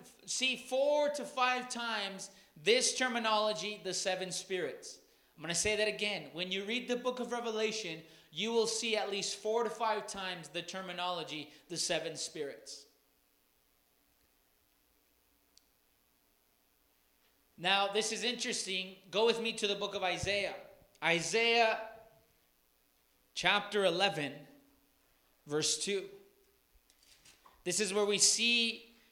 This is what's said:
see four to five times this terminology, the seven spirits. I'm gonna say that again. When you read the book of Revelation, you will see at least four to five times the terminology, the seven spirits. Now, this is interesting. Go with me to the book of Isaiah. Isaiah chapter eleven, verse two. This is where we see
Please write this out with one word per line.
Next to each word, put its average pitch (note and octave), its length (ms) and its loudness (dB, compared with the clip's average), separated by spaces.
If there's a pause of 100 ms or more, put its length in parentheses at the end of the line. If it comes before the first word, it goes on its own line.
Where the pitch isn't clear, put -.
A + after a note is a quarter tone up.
(260)
see B3+ 320 0
four C#4+ 540 2
to C#4+ 120 -4
five B3 460 0
times G#3 640 -6 (260)
this A3+ 400 4
terminology, G#3+ 840 0
the F#3 100 -4
seven F#3 380 -2
spirits. - 680 -6 (380)
I'm D#3 40 -16
gonna E3 140 -4
say G#3 220 2
that G#3+ 100 2
again. G3+ 460 -4
When F3+ 180 -4
you G3 140 -2
read A#3+ 240 -4
the B3 80 0
book B3 240 -2
of G#3 100 -4
Revelation, A3 720 -4 (320)
you G#3 160 -2
will A3+ 140 4
see A3+ 320 0
at G3+ 140 -2
least G3 240 -4
four A3 280 0
to G#3+ 60 0
five G#3+ 380 -2
times F3+ 420 -8
the E3+ 140 -6
terminology, F3 880 -6 (180)
the E3+ 80 -6
seven D#3+ 400 -2
spirits. - 720 -8 (4000)
Now, G3 300 4
this G#3+ 220 0
is G3 120 -4
interesting. F#3+ 720 -4 (160)
Go A3 160 6
with A#3 120 4
me A3+ 140 -2
to G#3+ 140 -2
the G3 80 2
book G3+ 180 -4
of G3 80 -4
Isaiah. F3+ 540 0 (480)
Isaiah A3 760 4 (1600)
chapter G3+ 500 2
eleven, E3+ 480 2 (1120)
verse D3+ 320 0
two. G3 320 -2 (1500)
This F3+ 160 -2
is G3 140 0
where G#3 120 4
we G3+ 120 2
see A#3 800 2 (160)